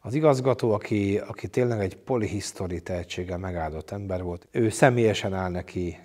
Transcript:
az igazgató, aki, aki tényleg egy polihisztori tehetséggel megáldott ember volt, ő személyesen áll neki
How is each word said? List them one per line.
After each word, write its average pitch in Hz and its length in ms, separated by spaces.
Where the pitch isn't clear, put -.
az 107 120
igazgató, 131 580
aki, 101 460
aki - 300
tényleg 120 320
egy 95 180
polihisztori 98 840
tehetséggel 90 560
megáldott 82 540
ember 95 320
volt, 87 280
ő 113 180
személyesen 110 640
áll 92 160
neki 87 560